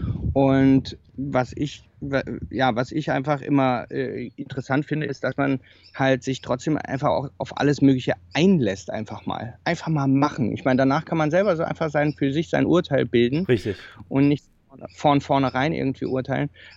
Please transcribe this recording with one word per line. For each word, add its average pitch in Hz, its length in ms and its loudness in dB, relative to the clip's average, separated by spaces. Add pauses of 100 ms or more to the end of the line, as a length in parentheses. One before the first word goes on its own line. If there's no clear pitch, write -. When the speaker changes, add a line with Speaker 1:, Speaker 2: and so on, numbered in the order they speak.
(320)
Speaker 1:
und 135 640 4 (180)
was 135 400 -2
ich, - 260 -6 (180)
wa-, 139 220 -2 (280)
ja, 127 260 0
was 127 160 -4
ich 156 180 -4
einfach 143 320 -2
immer, 131 480 0
äh, 131 460 -6
interessant 139 500 -4
finde, 151 200 -4
ist, - 180 -8
dass 127 120 -4
man 139 240 0 (340)
halt 135 280 2
sich 131 180 -4
trotzdem 127 360 -2
einfach 135 320 -4
auch 135 300 -2
auf - 200 -8
alles 143 220 2
Mögliche 135 340 4 (200)
einlässt, 139 560 2
einfach 107 360 -10
mal. - 380 -8
Einfach 165 240 -2
mal 147 200 0
machen. 135 440 2
Ich 110 120 -8
meine, 131 140 4
danach 135 260 2
kann 165 140 -4
man 151 120 2
selber 185 260 2
so 160 60 -2
einfach - 280 -4
sein, 151 220 0
für 139 200 -2
sich 139 180 -2
sein 139 160 2
Urteil 135 400 2
bilden. 127 420 2
Speaker 2:
Richtig. 107 280 0 (320)
Speaker 1:
Und 139 200 4
nicht 147 160 0 (500)
von 143 260 2
vornherein 135 520 0
irgendwie 135 340 -4
urteilen. 131 440 -2 (260)